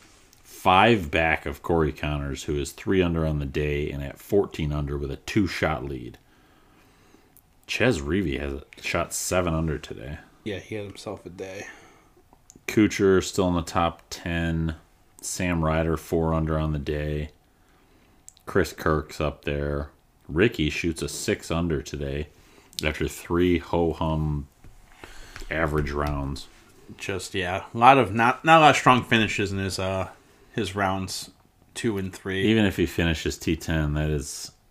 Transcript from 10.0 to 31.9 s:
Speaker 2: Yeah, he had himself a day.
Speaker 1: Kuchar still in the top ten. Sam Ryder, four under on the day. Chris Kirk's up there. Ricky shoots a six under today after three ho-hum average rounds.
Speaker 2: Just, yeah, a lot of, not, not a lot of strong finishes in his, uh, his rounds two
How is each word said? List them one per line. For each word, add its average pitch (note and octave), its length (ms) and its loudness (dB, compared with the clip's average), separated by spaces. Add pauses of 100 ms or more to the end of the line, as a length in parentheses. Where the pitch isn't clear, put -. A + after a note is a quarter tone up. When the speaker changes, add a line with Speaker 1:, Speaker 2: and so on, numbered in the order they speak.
Speaker 2:
Yeah, G2 160 -6
he F2 160 -12
had G#2 120 -8
himself G2 380 -12
a F2+ 60 -16
day. F#2+ 360 -12 (1000)
Speaker 1:
Kuchar F#2+ 560 6
still F#2 260 0
in F2 60 2
the E2+ 80 2
top E2 480 -2
ten. E2 640 -2 (460)
Sam F2 440 -2
Ryder, D#2+ 320 2
four D#2+ 380 0
under D#2 240 0
on D#2 140 -2
the D2+ 80 -2
day. D2+ 500 -4 (1160)
Chris F#2 260 2
Kirk's - 480 -2
up D2 240 -4
there. D2 460 -4 (360)
Ricky D2+ 440 2
shoots D#2+ 320 -4
a - 60 -2
six - 420 -4
under E2 320 0
today C#2+ 460 -6 (560)
after D2+ 220 -2
three F2 520 0
ho-hum D#2 880 -2 (1000)
average D2+ 400 -2
rounds. D2 560 -4 (500)
Speaker 2:
Just, - 380 -8
yeah, F#2 300 -4 (100)
a A2+ 40 -6
lot C3 200 10
of, G#2 160 2
not, A#2 300 2
not D#3+ 140 8
a - 20 6
lot D3+ 100 10
of B2+ 60 6
strong B2 260 6
finishes G#2+ 500 2
in G2 60 -4
his, G2 200 -4
uh, F#2+ 300 -2 (460)
his F#2+ 220 -4
rounds F#2+ 540 -2 (440)
two G#2+ 240 -2